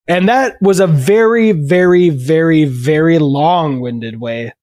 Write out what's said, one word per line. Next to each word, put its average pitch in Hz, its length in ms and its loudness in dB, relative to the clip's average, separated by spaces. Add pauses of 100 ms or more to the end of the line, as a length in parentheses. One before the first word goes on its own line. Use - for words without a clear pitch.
And 180 220 0
that 254 320 0
was 190 200 2
a 196 60 2
very, 220 640 2
very, 180 580 2
very, 156 560 0
very 151 520 0
long-winded 139 1040 -2
way 117 320 -8 (100)